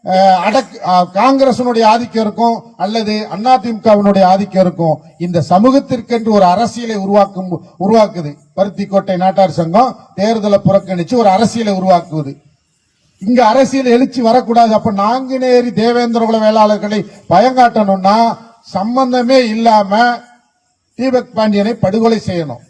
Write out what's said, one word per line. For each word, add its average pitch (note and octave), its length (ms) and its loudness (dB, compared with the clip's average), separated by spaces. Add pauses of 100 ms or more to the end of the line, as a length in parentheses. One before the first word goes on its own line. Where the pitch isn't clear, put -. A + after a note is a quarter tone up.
அஹ், F#3+ 400 2
அடக்கு-, A3 400 -4
அஹ், F3+ 280 0
காங்கிரசினுடைய B3 720 0
ஆதிக்கம் A3+ 400 0
இருக்கும் G#3+ 540 -4
அல்லது G#3+ 540 -4
அதிமுகவினுடைய G#3 920 0
ஆதிக்கம் F#3+ 380 0
இருக்கும். E3 400 0 (160)
இந்த E3+ 320 -4
சமூகத்திற்கென்று A#3 800 0
ஒரு G3+ 160 4
அரசியலை A3 500 -2
உருவாக்கும், G3 680 -2 (180)
உருவாக்குது. F3 560 0 (200)
பருத்திக்கோட்டை G3 640 -2
நாட்டார் F#3 340 0
சங்கம் F3 480 0 (160)
தேர்தலை G3+ 500 0
புறக்கணிச்சு F#3+ 500 -2
ஒரு A3+ 140 2
அரசியலை G#3 440 0
உருவாக்குவது. E3 640 -2 (840)
இங்க A#3 260 2
அரசியல் C4 400 2
எழுச்சி B3 360 0
வரக்கூடாது. A3+ 520 2
அப்ப G#3+ 180 -2
நாங்குநேரி B3 800 -2
தேவேந்திர A#3 540 0
குல A3 120 -2
வேளாளர்களை G#3+ 680 0 (240)
பயங்காட்டணும்னா G#3+ 1080 2 (240)
சம்பந்தமே B3 880 0
இல்லாம A3+ 720 0 (760)
தீபக் B3 400 -2
பாண்டியனை G#3+ 380 0
படுகொலை A3 520 0
செய்யணும். D#3+ 440 -8